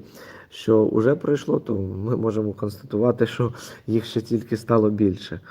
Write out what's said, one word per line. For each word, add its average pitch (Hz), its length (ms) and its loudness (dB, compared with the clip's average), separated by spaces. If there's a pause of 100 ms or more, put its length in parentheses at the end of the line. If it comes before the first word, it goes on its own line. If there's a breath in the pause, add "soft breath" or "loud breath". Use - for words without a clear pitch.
(480 loud breath)
що 110 440 2
вже 113 220 4
прийшло, 147 460 -2
то 117 160 -4
ми 98 400 -4
можемо 107 360 -2
констатувати, 113 760 0
що 120 260 -2 (340 loud breath)
їх 110 180 0
ще - 160 -4
тільки 110 360 -2
стало 107 340 4
більше. 101 500 0 (100)